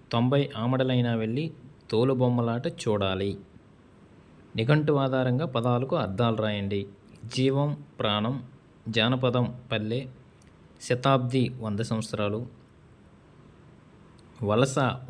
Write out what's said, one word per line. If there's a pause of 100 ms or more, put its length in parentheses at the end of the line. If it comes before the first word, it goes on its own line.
(120)
"తొంభై
ఆమడలైనా
వెళ్ళి (380)
తోలుబొమ్మలాట
చూడాలి." (1160)
నిఘంటు
ఆధారంగా
పదాలకు
అర్థాలు
రాయండి. (380)
జీవం, (160)
ప్రాణం, (460)
జానపదం, (180)
పల్లె, (720)
శతాబ్ది, (120)
వంద
సంవత్సరాలు. (2000)
వలస, (320)